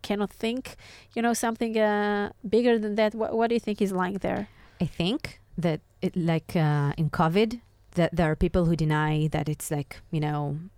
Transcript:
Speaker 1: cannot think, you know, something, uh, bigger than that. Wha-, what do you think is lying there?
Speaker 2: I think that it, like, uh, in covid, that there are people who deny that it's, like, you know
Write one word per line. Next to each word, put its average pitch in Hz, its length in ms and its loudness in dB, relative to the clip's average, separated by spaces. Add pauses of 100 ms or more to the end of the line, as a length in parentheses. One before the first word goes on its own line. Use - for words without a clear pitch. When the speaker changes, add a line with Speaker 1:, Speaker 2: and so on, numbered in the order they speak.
Speaker 1:
cannot 202 260 -2
think, 233 460 -6 (400)
you 226 80 -2
know, 233 100 2
something, 226 460 -2
uh, 208 500 0 (180)
bigger 233 300 4
than 214 180 -2
that. 214 200 2
Wha-, 220 200 -2
what 226 140 2
do 233 60 2
you 233 40 2
think 208 220 -2
is 196 100 2
lying 185 280 -2
there? - 280 -4 (320)
Speaker 2:
I 175 60 0
think - 560 -4 (160)
that 160 240 -2 (220)
it, 185 120 -2
like, 165 400 0
uh, 147 420 2
in 156 120 0
covid, 208 500 2 (360)
that 165 200 2
there 160 160 2
are 156 40 0
people 175 300 2
who 165 100 2
deny 151 560 2
that 151 180 -2
it's, - 220 -6
like, 143 280 -6 (120)
you 160 80 0
know 147 400 -4 (180)